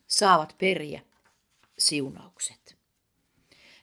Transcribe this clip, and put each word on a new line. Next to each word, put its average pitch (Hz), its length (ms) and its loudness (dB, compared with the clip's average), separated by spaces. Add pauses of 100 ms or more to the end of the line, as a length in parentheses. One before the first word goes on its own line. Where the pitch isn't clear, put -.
saavat 170 520 2
periä 151 420 -4 (760)
siunaukset. - 1000 -6 (1080)